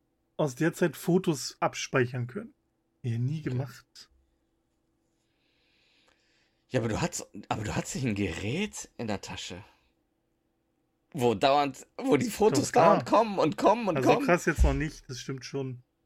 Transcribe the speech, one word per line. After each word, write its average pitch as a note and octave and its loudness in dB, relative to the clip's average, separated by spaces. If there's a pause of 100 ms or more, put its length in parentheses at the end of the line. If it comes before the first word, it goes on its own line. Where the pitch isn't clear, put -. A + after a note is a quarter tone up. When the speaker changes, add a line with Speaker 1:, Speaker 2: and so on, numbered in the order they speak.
(360)
Speaker 1:
aus D3 -2
der D#3+ 2
Zeit F3 0
Fotos F3 0
abspeichern B2+ -2
können. - -12 (480)
Ja, A#2 -2
nie C#3+ -2
Speaker 2:
Okay. D3+ -6
Speaker 1:
gemacht. - -8 (2500)
Speaker 2:
Ja, - 0
aber A#2 0
du G2+ -2
hattest, - -4 (200)
aber A#2 -4
du G#2 -6
hattest - -6
nicht C3+ -6
ein A2 0
Gerät G2+ -4
in A#2+ -8
der G#2 -4
Tasche, F2+ -12 (1500)
wo A#2+ 2
dauernd, C#3 2 (100)
wo B3+ 4
die C3 0
Fotos - 2
Speaker 1:
Doch, - -8
klar. E3+ 8
Speaker 2:
dauernd B2 0
kommen G#3 2
und D#3 2
kommen A3+ 4
und E3+ 0
Speaker 1:
Also - 2
Speaker 2:
kommen. - 4
Speaker 1:
krass F3 2
jetzt E3 2
noch C#3 4
nicht, D3+ -6
das B2+ -10
stimmt C3 -10
schon. C3 -8 (240)